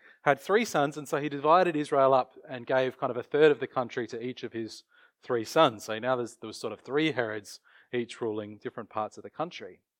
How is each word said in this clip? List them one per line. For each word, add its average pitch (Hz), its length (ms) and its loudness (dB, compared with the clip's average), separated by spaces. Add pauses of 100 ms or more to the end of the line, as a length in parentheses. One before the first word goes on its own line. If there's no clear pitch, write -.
(220)
had 139 180 2
three 220 240 2
sons, 151 320 0
and 151 100 -10
so 151 120 -2
he 147 100 -2
divided 151 480 4
Israel 139 380 4
up 127 200 0 (140)
and 123 180 -12
gave 131 320 0
kind 127 120 -4
of 117 80 -6
a 113 40 -6
third 147 300 6
of 123 80 0
the 131 60 -4
country 120 400 -4
to 117 180 -10
each 123 180 -8
of 117 120 -12
his 113 300 -10 (380)
three 117 220 -2
sons. 123 400 2
So 110 140 -6
now 127 180 -2
there's, 117 200 -6
there 110 120 -12
was 107 100 -12
sort 110 140 -8
of 101 80 -14
three 147 320 -2
Herods, 107 480 -6 (320)
each 120 300 -6
ruling 107 400 -6
different 117 260 -10
parts 107 300 -6
of 101 40 -16
the 104 80 -16
country. 151 500 -10 (180)